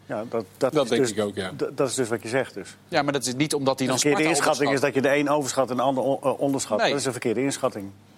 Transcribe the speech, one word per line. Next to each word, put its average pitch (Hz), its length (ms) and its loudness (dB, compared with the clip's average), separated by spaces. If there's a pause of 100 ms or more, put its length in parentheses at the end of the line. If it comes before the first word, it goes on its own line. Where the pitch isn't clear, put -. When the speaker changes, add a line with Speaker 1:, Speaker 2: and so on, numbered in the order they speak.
Speaker 1:
Ja, 113 220 -6
dat, 113 160 -4 (120)
dat - 160 0
Speaker 2:
Dat 147 120 4
Speaker 1:
is 113 60 -4
Speaker 2:
denk 120 120 4
Speaker 1:
dus, 120 100 2
Speaker 2:
ik 101 80 -2
ook, 101 140 -2
ja. 95 220 -6
Speaker 1:
d-, 143 200 -6
dat 139 120 0
is 113 60 -6
dus 123 140 0
wat 113 140 -4
je 113 60 -10
zegt 127 260 -2
dus. - 220 -14 (120)
Speaker 3:
Ja, 156 140 2
maar 143 100 4
dat 123 140 -2
is 123 80 -2
niet 147 200 0
omdat 135 240 0
hij 127 100 0
Speaker 1:
Een 131 40 0
Speaker 3:
dan 123 80 0
Speaker 1:
verkeerde 147 220 4
Speaker 3:
Sparta 160 160 2
Speaker 1:
inschatting 143 300 2
Speaker 3:
onderschat. 139 280 0
Speaker 1:
is 131 60 2
dat 139 100 4
je 147 120 4
de 139 60 0
een 151 60 4
overschat 131 340 0
en 127 60 -4
de 123 60 0
ander 131 220 0
on-, 135 180 0
eh, 131 180 0
onderschat. 135 380 0
Speaker 3:
Nee. 208 120 2
Speaker 1:
Dat 143 100 0
is 127 60 -4
een 131 60 0
verkeerde 117 300 0
inschatting. 123 480 -2 (280)